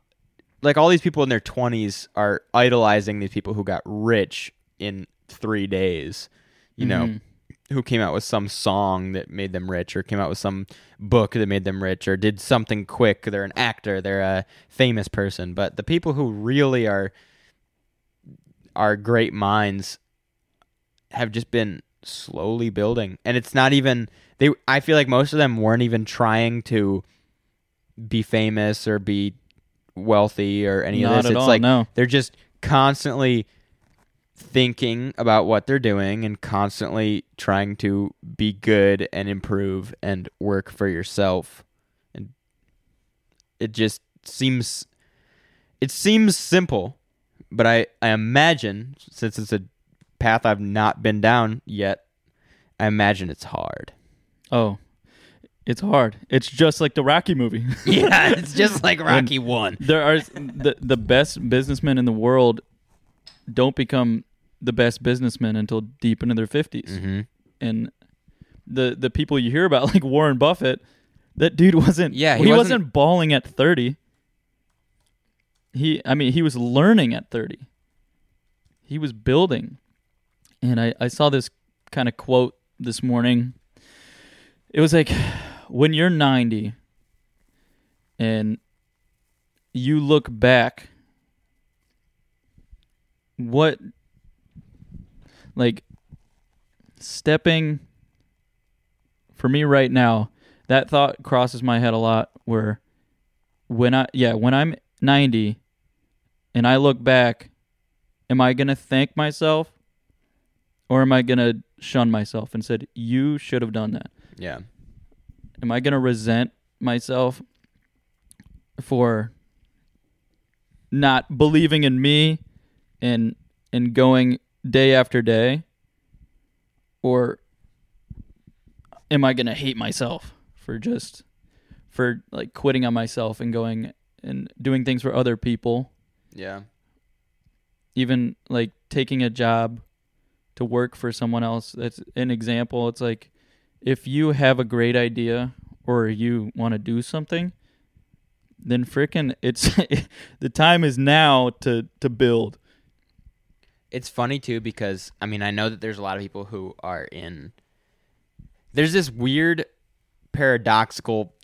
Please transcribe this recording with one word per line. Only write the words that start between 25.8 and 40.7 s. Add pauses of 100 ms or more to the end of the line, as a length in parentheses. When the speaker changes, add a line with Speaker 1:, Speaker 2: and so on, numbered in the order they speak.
Speaker 1:
even
trying
to (1040)
be
famous
or
be (640)
wealthy
or
any
of
Speaker 2:
Not
Speaker 1:
this.
Speaker 2:
at
Speaker 1:
It's
Speaker 2:
all,
Speaker 1:
like
Speaker 2:
no.
Speaker 1:
they're
just (260)
constantly (880)
thinking
about
what
they're
doing
and
constantly (120)
trying
to (260)
be
good
and
improve
and (100)
work